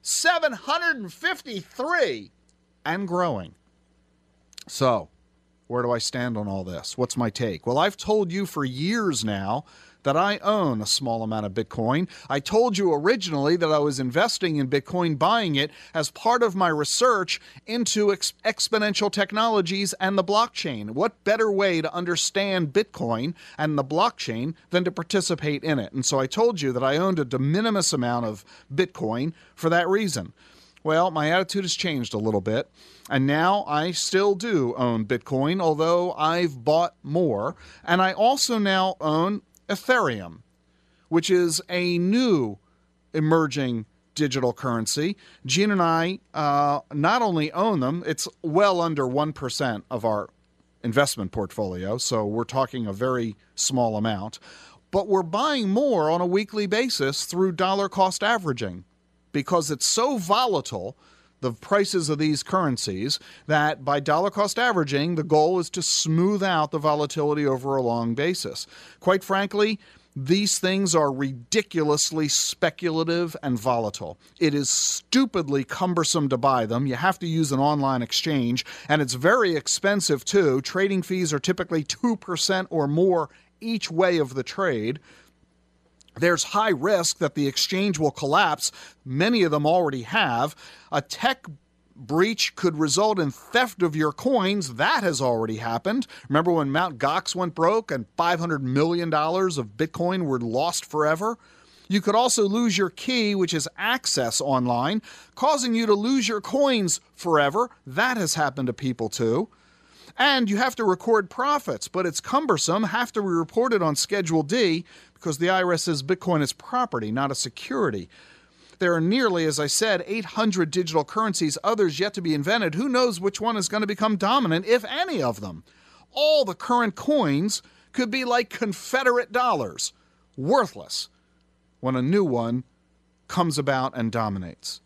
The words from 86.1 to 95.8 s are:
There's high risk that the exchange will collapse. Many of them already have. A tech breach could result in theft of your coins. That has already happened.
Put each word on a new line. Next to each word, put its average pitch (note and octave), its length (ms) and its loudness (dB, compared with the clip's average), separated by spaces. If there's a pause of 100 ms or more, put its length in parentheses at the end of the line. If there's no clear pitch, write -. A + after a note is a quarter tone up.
There's E3+ 280 2
high G#3+ 260 0
risk E3+ 480 0
that D#3 160 -2
the C#3+ 140 0
exchange F#3+ 500 0
will D3+ 140 0
collapse. D3+ 600 0 (320)
Many F#3 380 2
of E3+ 80 4
them D3 160 0
already D#3 380 2
have. C#3+ 520 0 (360)
A C#3+ 100 0
tech - 460 -2 (480)
breach E3 600 0
could E3 220 0
result F#3+ 400 2
in D3+ 140 0
theft A#3+ 500 -2
of D#3+ 140 0
your D#3 160 0
coins. G3 640 0
That G#3+ 260 2
has E3 180 -2
already A2+ 360 0
happened. A#2 500 -2 (240)